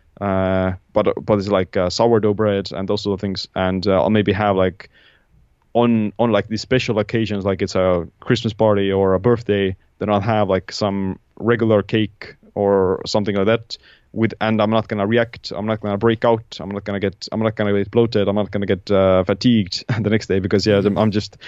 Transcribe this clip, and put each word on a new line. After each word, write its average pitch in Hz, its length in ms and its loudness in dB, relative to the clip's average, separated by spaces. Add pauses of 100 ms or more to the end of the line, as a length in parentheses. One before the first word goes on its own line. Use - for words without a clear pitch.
(200)
uh, 95 540 0 (200)
but, - 200 2 (100)
but 107 140 2
it's, 98 100 -2
like, 95 300 0
uh, 90 120 2
sourdough 110 440 2
bread 101 380 -2
and 95 160 -6
those 104 160 -4
sort 101 100 -2
of 92 80 -4
things. 95 340 -6
And, 92 300 -2
uh, 95 160 2
I'll 92 80 2
maybe 104 240 2
have, 101 220 0
like, 92 340 -2 (840)
on, 117 440 2
on, 117 140 0
like, 101 160 0
these 110 140 -6
special 123 360 -2
occasions, 104 480 -2
like, 95 160 -2
it's 98 140 -4
a 90 320 0 (120)
Christmas 113 340 -2
party 101 380 2
or 98 220 2
a 92 60 2
birthday, 101 560 0 (240)
then 101 100 -2
I'll 104 120 2
have, 107 280 0
like, 95 220 -2
some 98 480 -4 (180)
regular 110 460 2
cake - 520 -6 (200)
or 98 500 2
something 104 300 -2
like 98 100 0
that. 113 320 -2 (360)
With, 110 280 0
and 110 200 2
I'm 104 80 2
not 110 200 0
gonna 104 180 -2
react. 117 480 -2
I'm 104 100 -8
not 110 140 -2
gonna 101 180 -4
break 117 280 0
out. 117 340 0
I'm 92 100 -10
not 101 140 -8
gonna 101 160 -6
get, 95 320 -4
I'm 110 100 -4
not 110 140 0
gonna 104 160 -2
get 101 200 0
bloated. 117 360 2
I'm 101 80 0
not 104 160 -2
gonna 101 140 -4
get, 95 260 -4
uh, 95 320 4
fatigued 104 640 0
<laughs> 110 140 -2
the 104 80 -2
next 107 180 0
day 95 120 0
because, 98 280 0
yeah, 101 160 4
I'm, 98 140 2
I'm 107 140 2
just - 260 -6 (100)